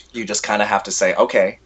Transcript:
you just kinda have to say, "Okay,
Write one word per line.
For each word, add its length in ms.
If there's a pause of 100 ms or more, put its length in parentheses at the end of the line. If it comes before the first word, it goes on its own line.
(120)
you 120
just 180
kinda 220
have 200
to 80
say, 240
"Okay, 500